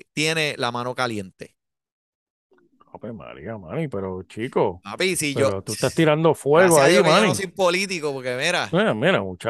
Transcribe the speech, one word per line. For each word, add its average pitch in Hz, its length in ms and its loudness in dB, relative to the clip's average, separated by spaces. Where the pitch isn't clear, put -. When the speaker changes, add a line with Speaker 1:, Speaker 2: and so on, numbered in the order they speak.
Speaker 1:
tiene 156 460 -2
la 123 140 -2
mano 123 220 -6
caliente? 104 640 -8
Speaker 2:
Ave 123 200 -14
María, 73 460 -12
Manny, 110 300 -8
pero 95 360 -6
chico, 107 580 -4
Speaker 1:
Papi, 165 340 -4
si 143 180 -4
yo, 131 160 2
Speaker 2:
pero 95 120 -6
tú 113 100 -8
estás 127 200 -2
tirando 156 420 4
fuego 160 460 6
Speaker 1:
gracias 135 40 6
a 143 40 6
Speaker 2:
ahí, 170 40 6
Speaker 1:
Dios 180 120 6
que 156 100 6
yo 208 100 6
no 160 100 2
Speaker 2:
Manny. - 0 -
Speaker 1:
soy 185 140 -6
político, 180 640 0
porque 127 240 -6
mira, 147 360 -2
Speaker 2:
Mira, 180 220 2
mira, 127 280 0